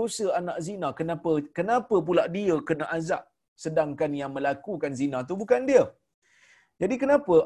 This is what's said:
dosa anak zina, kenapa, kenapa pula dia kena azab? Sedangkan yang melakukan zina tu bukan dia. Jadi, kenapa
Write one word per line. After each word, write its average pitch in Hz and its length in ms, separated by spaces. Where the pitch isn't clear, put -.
dosa 226 240
anak 175 180
zina, 185 220
kenapa, 165 320
kenapa 226 380
pula 170 160
dia 196 220
kena 156 180
azab? 165 260
Sedangkan 156 480
yang 135 160
melakukan 143 640
zina 135 280
tu 175 140
bukan 247 280
dia. 247 140
Jadi, 190 200
kenapa 269 440